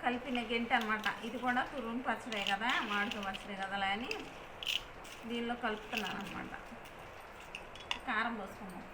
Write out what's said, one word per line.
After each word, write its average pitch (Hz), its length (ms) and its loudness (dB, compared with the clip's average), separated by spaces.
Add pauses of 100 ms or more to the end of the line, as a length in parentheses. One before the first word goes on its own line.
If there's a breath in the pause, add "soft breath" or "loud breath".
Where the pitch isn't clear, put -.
కలిపిన 247 360 2 (120)
గెంటి 233 260 4
అనమాట. 214 280 4 (200)
ఇది 233 180 -2
కూడా 254 280 6
తురుము 240 360 -2
పచ్చడే 220 340 0 (100)
కదా, 214 180 4 (180)
మామిడికాయ 202 400 2
పచ్చడే 196 360 -4
కదా 196 320 2
అని 240 140 -2 (1160)
దీనిలో 233 360 2
కలుపుతున్నాను 214 580 0
అనమాట. - 300 -6 (1600)
కారం 233 320 4
పోసుకుందాం. 190 540 -8